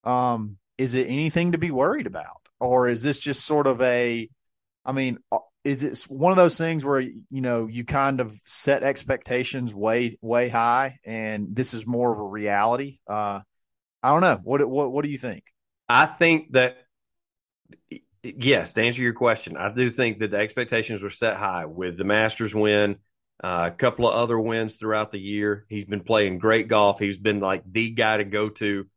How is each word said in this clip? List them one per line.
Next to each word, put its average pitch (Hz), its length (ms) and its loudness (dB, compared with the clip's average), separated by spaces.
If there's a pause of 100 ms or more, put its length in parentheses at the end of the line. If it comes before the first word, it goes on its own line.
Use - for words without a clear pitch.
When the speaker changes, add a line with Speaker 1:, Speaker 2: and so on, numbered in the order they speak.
Speaker 1:
Um, 117 520 -2 (220)
is 131 160 -2
it 127 140 0
anything 160 440 0
to 175 60 -2
be 170 120 -2
worried 156 360 0
about? 92 340 -12 (200)
Or 123 280 4
is 117 140 0
this 139 160 -2
just - 260 -6
sort 147 220 2
of 127 160 2
a, 120 460 0 (560)
I 131 80 -4
mean, 131 260 -2 (140)
uh, - 60 0 (260)
is 135 180 -2
it 143 100 -4
s-, - 160 -12
one 139 220 2
of 185 60 4
those 180 220 6
things 165 260 -2
where, 139 160 2
you 127 300 -8
know, 123 360 -2
you 117 180 -8
kind 139 360 0
of 107 240 -6
set - 380 0
expectations 127 920 -2
way, 113 460 0
way 120 280 0
high, 123 560 0
and 107 520 -6
this 123 180 -4
is 110 120 -10
more 120 260 0
of 107 60 -4
a 107 60 -8
reality? 107 760 -2 (100)
Uh, 101 320 -4 (600)
I 127 80 2
don't 156 100 6
know. 165 240 4
What, 135 240 2
what, 131 240 -2
what 147 120 -2
do 147 60 -4
you 139 80 -8
think? 117 260 -10 (440)
Speaker 2:
I 123 180 8
think 160 460 2
that, 127 240 4 (1120)
y-, - 100 -16 (220)
yes, 120 520 0
to 110 80 2
answer 120 200 0
your 120 120 0
question, 110 420 0
I 95 160 -2
do 123 180 0
think 117 300 0
that 107 100 -2
the 101 80 -2
expectations 110 640 -2
were 98 80 -8
set 110 260 -2
high 92 300 -4
with 87 300 -8
the 92 80 -4
Masters 107 500 0
win, 104 420 2 (460)
uh, 87 300 -2
a - 40 -18
couple 120 320 2
of - 60 2
other 117 240 0
wins 113 380 -4
throughout 107 360 -4
the 104 80 -10
year. 104 480 -4
He's 104 180 -8
been 98 180 -6
playing 101 340 2
great 110 300 2
golf. 104 300 4
He's 101 200 -2
been, 104 220 0
like, 95 300 0
the 113 200 -2
guy 110 280 2
to 104 60 -2
go 104 260 -2
to 101 360 -4 (100)